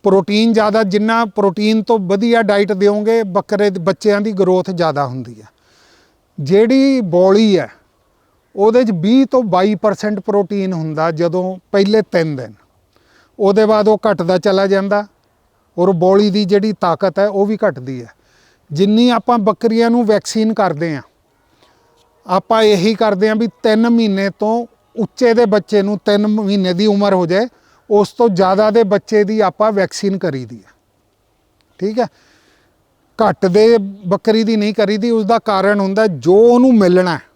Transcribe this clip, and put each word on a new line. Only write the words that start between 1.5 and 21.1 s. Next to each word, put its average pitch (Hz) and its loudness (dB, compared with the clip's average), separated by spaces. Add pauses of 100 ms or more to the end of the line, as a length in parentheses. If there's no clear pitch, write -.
ਤੋਂ 226 0
ਵਧੀਆ 208 0
ਡਾਈਟ 202 0
ਦਿਓਗੇ, 208 0
ਬੱਕਰੇ 202 -2
ਦੇ 185 -8
ਬੱਚਿਆਂ 202 -2
ਦੀ 208 -4
ਗਰੋਥ 185 0
ਜ਼ਿਆਦਾ 156 -2
ਹੁੰਦੀ 120 -12
ਹੈ। 107 -20 (920)
ਜਿਹੜੀ 240 2
ਬੌਲੀ 190 2
ਹੈ, 127 -6 (840)
ਉਹਦੇ 220 2
'ਚ 220 0
ਵੀਹ 214 2
ਤੋਂ 254 0
ਬਾਈ 190 0
ਪਰਸੈਂਟ 208 -4
ਪ੍ਰੋਟੀਨ 196 -4
ਹੁੰਦਾ 160 -4
ਜਦੋਂ 170 -2 (300)
ਪਹਿਲੇ 202 2
ਤਿੰਨ 160 -2
ਦਿਨ, 113 -12 (880)
ਉਹਦੇ 202 2
ਬਾਅਦ 214 2
ਉਹ 214 2
ਘਟਦਾ 185 0
ਚਲਾ 196 0
ਜਾਂਦਾ, 196 -2 (720)
ਔਰ 185 2
ਬੌਲੀ 196 2
ਦੀ 208 -2
ਜਿਹੜੀ 202 0
ਤਾਕਤ 180 -2
ਹੈ, 196 0
ਉਹ 202 -2
ਵੀ 214 -4
ਘਟਦੀ 131 -4
ਹੈ। 113 -20 (580)
ਜਿੰਨੀ 208 2
ਆਪਾਂ 240 0
ਬੱਕਰੀਆਂ 226 0
ਨੂੰ 240 2
ਵੈਕਸੀਨ 220 0
ਕਰਦੇ 170 -2
ਹਾਂ, 127 -10 (1200)